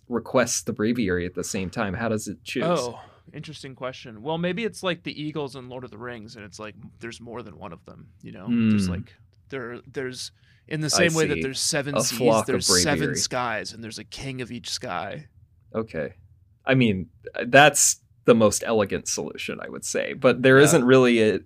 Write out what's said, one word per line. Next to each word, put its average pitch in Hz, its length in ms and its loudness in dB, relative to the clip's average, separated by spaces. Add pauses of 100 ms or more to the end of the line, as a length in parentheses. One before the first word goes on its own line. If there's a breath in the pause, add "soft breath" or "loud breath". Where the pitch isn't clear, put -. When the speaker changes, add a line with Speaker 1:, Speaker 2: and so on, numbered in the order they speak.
Speaker 1:
request 120 560 -2
the 117 80 -6
Braviary 107 520 -2
at 90 100 -10
the 90 80 -6
same 95 260 -6
time? 101 240 -4
How 113 160 -4
does 107 180 -4
it - 160 -12
choose? - 220 -6
Speaker 2:
Oh, 143 340 -2 (340 loud breath)
interesting 143 420 -16
question. 127 480 -12
Well, 156 140 -4
maybe 180 280 -4
it's - 180 -8
like 180 200 -4
the - 180 -10
eagles 147 340 -8
in 123 140 -14
Lord 127 160 -12
of 120 60 -18
the 107 60 -18
Rings, 117 380 -14
and 107 80 -16
it's 101 160 -18
like 107 160 -14 (240)
there's 113 220 -14
more 120 220 -14
than 92 140 -18
one 90 140 -14
of 82 140 -18
them, - 220 -20 (140)
you 113 120 -16
know? 98 160 -12
There's 110 380 2
Speaker 1:
Hmm. 90 60 -2
Speaker 2:
like, 92 200 -10 (360)
there, 120 300 -10 (120)
there's, 127 400 -8 (360)
in 156 140 -4
the 151 40 -2
Speaker 1:
I 175 220 2
Speaker 2:
same 165 80 0
way 156 100 2
that 147 100 -2
Speaker 1:
see. - 60 -4
Speaker 2:
there's 135 180 -4
seven 143 380 -2
Speaker 1:
A - 40 4
Speaker 2:
seas, 131 180 -2
Speaker 1:
flock 113 240 4
of - 40 -6
Speaker 2:
there's 92 360 2
seven - 280 0
Speaker 1:
Braviary. 76 60 -4
Speaker 2:
skies, 113 560 -4
and 110 100 -14
there's 110 160 -12
a 110 40 -14
king 131 380 -10
of 117 100 -10
each 117 180 -10
sky. 101 580 -8 (460)
Speaker 1:
Okay. 104 400 -6 (500)
I 135 120 2
mean, 107 320 2 (400)
that's - 540 6 (240)
the 123 100 8
most 110 280 4
elegant 101 440 0
solution, - 520 -8
I 50 100 -12
would 67 140 -12
say. - 300 -4
But 127 300 2
there 131 160 10
Speaker 2:
Yeah. 151 60 12
Speaker 1:
isn't 143 200 6
really 123 380 8
a, 107 120 4
an - 100 -4